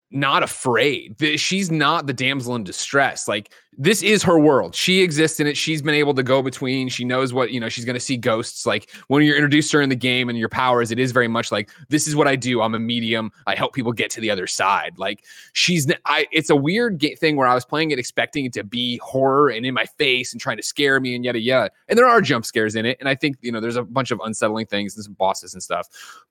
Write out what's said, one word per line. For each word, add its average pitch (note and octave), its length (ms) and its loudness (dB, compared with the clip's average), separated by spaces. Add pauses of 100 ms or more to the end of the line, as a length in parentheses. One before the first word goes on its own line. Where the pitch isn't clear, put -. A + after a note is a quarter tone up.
(140)
not C#3+ 300 0
afraid. A2+ 760 0
The, D3+ 200 -2
she's F#3+ 340 -2
not D#3 340 0
the C#3 80 -4
damsel B2+ 400 -4
in A#2 100 -6
distress. A#2 640 -2
Like, G#2 240 -6 (260)
this E3 260 2
is G3+ 180 4
her E3+ 160 4
world. C#3 380 4
She F#3 260 2
exists D#3 380 2
in D3 80 2
it. C#3+ 100 -2
She's D#3 240 -2
been D3 140 0
able D3 180 2
to C3 80 0
go C3 220 2
between. C3 440 -4
She B2 160 -6
knows B2+ 300 0
what, B2 160 0
you B2 100 -6
know, A2+ 100 -4
she's A#2 160 -8
gonna B2 140 -4
see C3 180 -4
ghosts. A2+ 500 -2
Like, G#2+ 240 -2 (160)
when D3 160 4
you're D3 140 4
introduced D3 340 2
to D3+ 60 6
her D3 40 6
in C#3 80 2
the C3+ 60 0
game B2 340 0
and A#2 80 -4
your A2+ 120 -2
powers, A#2+ 420 2
it A2+ 80 0
is B2+ 140 0
very A#2+ 160 2
much A2+ 220 -2
like, G#2 200 -4 (180)
this D3 180 0
is D3+ 80 -2
what D3 120 4
I C#3 80 4
do. B2 260 0
I'm A2+ 140 0
a A2 40 -4
medium. A2+ 520 -2 (160)
I G2 80 -2
help C3 180 -2
people B2 180 -2
get G#2+ 200 -2
to A2+ 100 -10
the G#2+ 80 0
other F#2 160 -2
side. F2 540 -2
Like, G2 240 -6 (300)
she's D#3+ 360 2
n-, E3+ 160 0
I, D3+ 260 2
it's D#3+ 200 0
a D#3 40 6
weird F3+ 440 0
ga-, C#3+ 160 -2
thing D3+ 220 0
where C3 100 4
I B2 80 4
was B2+ 100 0
playing D#3 240 -2
it C#3+ 80 -2
expecting B2 480 -4
it B2 80 -6
to G2+ 100 -6
be A#2+ 340 -4
horror C3+ 520 2
and A2+ 160 -4
in C3 80 -4
my A2 120 0
face B2+ 460 -2
and A#2+ 80 -14
trying A#2 180 -6
to G#2 60 -12
scare C3+ 360 2
me B2+ 160 -2
and B2 100 -6
yada, A#2+ 140 -2
yada. A#2 320 2 (160)
And G#3+ 100 2
there B3+ 100 8
are A#3 140 6
jump C3+ 240 0
scares A2 300 0
in A2+ 100 0
it. B2 140 -2
And C3+ 100 -2
I C3+ 60 0
think, C#3 260 -2
you A#2+ 100 -6
know, A2 100 -4
there's A#2 160 -4
a B2 60 -2
bunch B2 280 -4
of A2 120 -2
unsettling A2 440 -2
things G2+ 280 -6
and G#2+ 100 -14
some G2+ 80 -18
bosses F#2+ 420 -2
and F#2 80 -14
stuff. F2 240 -4 (440)